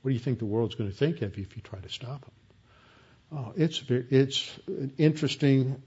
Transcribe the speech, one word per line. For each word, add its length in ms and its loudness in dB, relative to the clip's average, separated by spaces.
What 80 -2
do 40 2
you 60 0
think 200 -2
the 60 -4
world's 300 -2
gonna 160 -4
think 300 -2
of 160 -6
you 60 -8
if 120 -14
you 60 -12
try 180 -16
to 100 -18
stop 360 -12
'em? 1120 -20
Oh, 180 -10
it's 220 2
ve-, 320 0
it's 480 2
an 300 -6
interesting 880 4